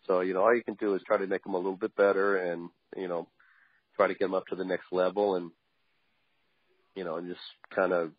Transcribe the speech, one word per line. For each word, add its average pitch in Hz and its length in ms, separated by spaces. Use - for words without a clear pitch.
So, 92 140
you 92 140
know, 92 80
all 113 120
you 117 120
can 110 80
do 101 220
is 87 120
try 107 100
to 98 100
make 95 160
them 95 100
a 92 40
little 92 200
bit 107 180
better 98 400
and, 87 340
you 95 100
know, 85 220
try 98 120
to 95 80
get 98 100
them 92 80
up 92 140
to 98 100
the 95 80
next 90 260
level 92 440
and, 87 160
you 95 120
know, 80 100
and 87 140
just 87 100
kind 92 200
of 82 260